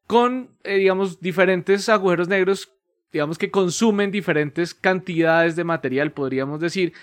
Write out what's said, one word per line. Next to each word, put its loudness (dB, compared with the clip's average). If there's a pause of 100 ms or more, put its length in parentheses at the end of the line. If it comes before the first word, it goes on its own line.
con, 0 (140)
eh, -2
digamos, 0
diferentes 0
agujeros 2
negros, 0 (420)
digamos, -4
que -4
consumen 2
diferentes -2
cantidades 0
de -4
material, -2
podríamos -4
decir. -2 (100)